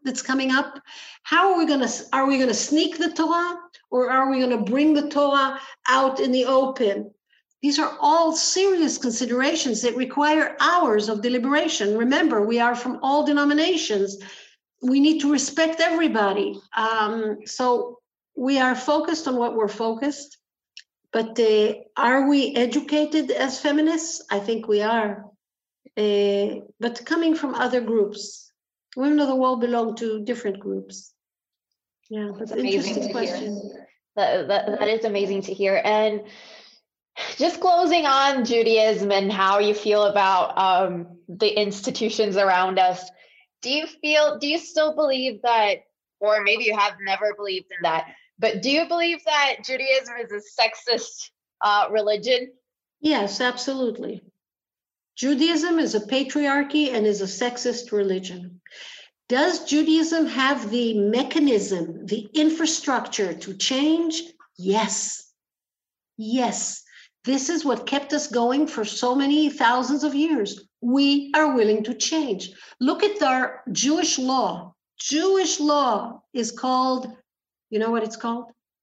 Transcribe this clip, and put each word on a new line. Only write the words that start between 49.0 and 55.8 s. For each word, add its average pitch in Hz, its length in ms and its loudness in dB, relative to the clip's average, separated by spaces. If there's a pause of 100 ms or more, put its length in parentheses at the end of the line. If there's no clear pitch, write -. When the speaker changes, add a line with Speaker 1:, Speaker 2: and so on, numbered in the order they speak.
Speaker 2:
that 285 400 0
Judaism 262 500 -2 (100)
is 214 80 -10
a 208 300 -4
sexist, - 680 -4 (320)
uh, 208 280 2
religion? 214 600 0 (480)
Speaker 1:
Yes, 254 400 0
absolutely. 254 840 -4 (920)
Judaism 311 640 2